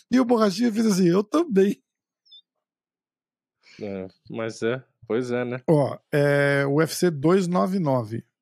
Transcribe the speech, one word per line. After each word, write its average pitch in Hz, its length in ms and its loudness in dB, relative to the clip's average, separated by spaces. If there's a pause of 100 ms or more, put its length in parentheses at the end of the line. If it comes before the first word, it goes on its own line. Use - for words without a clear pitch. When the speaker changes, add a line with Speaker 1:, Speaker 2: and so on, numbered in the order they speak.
(100)
Speaker 1:
E 240 80 4
o 262 60 4
Borrachinha 220 480 2
fez 226 140 0
assim: 185 200 4
"Eu 180 160 4
também." 208 580 0 (2000)
Speaker 2:
É, 98 280 -10 (220)
mas 113 320 -10
é, 123 200 -2 (240)
pois 123 240 -4
é, 123 140 -2
né? 123 240 -8
Speaker 1:
Ó, 147 280 2 (160)
é, 143 540 2
U 143 160 0
F 156 120 -4
C 180 160 0
dois 170 360 0
nove 185 320 -2
nove. 123 460 -2 (180)